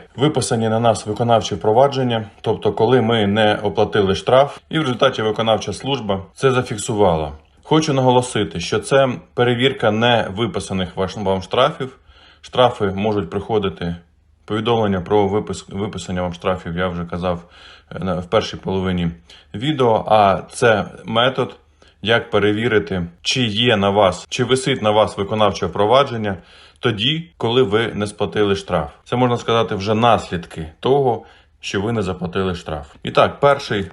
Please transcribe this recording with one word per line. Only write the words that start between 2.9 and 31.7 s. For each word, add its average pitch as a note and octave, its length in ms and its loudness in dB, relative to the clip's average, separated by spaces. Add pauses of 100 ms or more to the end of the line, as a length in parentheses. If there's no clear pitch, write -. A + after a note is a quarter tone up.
ми A2 240 2
не G#2 280 2
оплатили G2+ 600 0
штраф, C3 440 2 (120)
і D#3+ 80 -2
в D#3 40 0
результаті C3 400 0
виконавча A2 500 0
служба G#2+ 500 -4 (120)
це C3+ 160 2
зафіксувала. G#2 840 0 (300)
Хочу D#3 300 0
наголосити, B2 680 0
що G#2+ 180 -2
це C3+ 300 2 (260)
перевірка B2 560 0
не A2+ 360 2 (100)
виписаних F#2+ 600 -4
ваш-, F#2+ 200 -4
вам F#2+ 260 -2
штрафів. C3 540 -2 (440)
Штрафи A#2+ 440 2
можуть G2 460 -2
приходити, F#2+ 680 -4 (480)
повідомлення A2 560 0
про G2 280 2
випис-, F#2+ 360 -4 (140)
виписання F#2 440 -6
вам F2+ 100 -4
штрафів, F2+ 440 -6
я F#2 120 -2
вже F2 160 -6
казав, F2 360 -6 (560)
е, E2+ 80 -8
на, F#2 100 -2
в F2 120 -6
першій G#2+ 300 0
половині F#2 520 -2 (460)
відео, B2 540 0
а G2+ 300 4 (140)
це G#2+ 320 2 (200)
метод, A#2+ 520 -2 (480)
як A2+ 260 0
перевірити, G#2 760 0 (160)
чи - 200 -2
є A2+ 340 0
на G2+ 140 2
вас, G2 380 2
чи - 160 -2
висить B2+ 380 0
на G#2+ 80 2
вас G#2 280 2
виконавче G2+ 500 0
провадження A2 680 0 (440)
тоді, B2+ 560 -2
коли A#2+ 260 2
ви G#2+ 320 0
не G#2 120 -4
сплатили G2+ 500 -2
штраф. E2+ 340 -4 (140)
Це, - 120 -4
можна B2 200 4
сказати, A#2 380 0
вже G2+ 200 0
наслідки F#2+ 720 0 (140)
того, B2+ 420 2 (380)
що - 200 -4